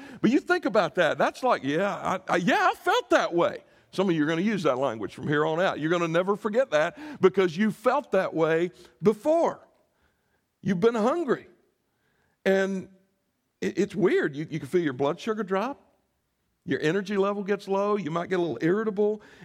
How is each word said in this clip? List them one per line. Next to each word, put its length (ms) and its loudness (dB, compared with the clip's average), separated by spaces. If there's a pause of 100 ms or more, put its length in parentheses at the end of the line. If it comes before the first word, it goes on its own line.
(200)
But 100 4
you 80 4
think 280 -2
about 280 2
that. 240 2
That's 240 -2
like, 220 0
"Yeah, 280 -2
I, 420 -4
I, 20 4
yeah, 340 2
I 60 0
felt 340 0
that 240 2
way." 240 0 (320)
Some 180 -2
of 60 2
you 80 2
are 40 0
gonna 140 0
use 220 0
that 160 2
language 360 -4
from 120 -10
here 180 2
on 160 0
out. 200 0
You're 100 0
gonna 180 0
never 280 0
forget 340 0
that 260 2 (240)
because 360 4
you 160 0
felt 400 0
that 200 0
way 380 2 (320)
before. 580 2 (1040)
You've 180 -2
been 140 4
hungry. 520 0 (1000)
And 440 0 (720)
it, 180 -6
it's 160 0
weird. 400 0
You, 140 -8
you 100 -6
can 100 -12
feel 120 0
your 140 -2
blood 260 -2
sugar 220 -4
drop. 400 -4 (840)
Your 140 -2
energy 360 -2
level 260 0
gets 260 -4
low. 280 0
You 140 -6
might 180 -4
get 100 -2
a 40 2
little 180 -4
irritable. 640 0 (220)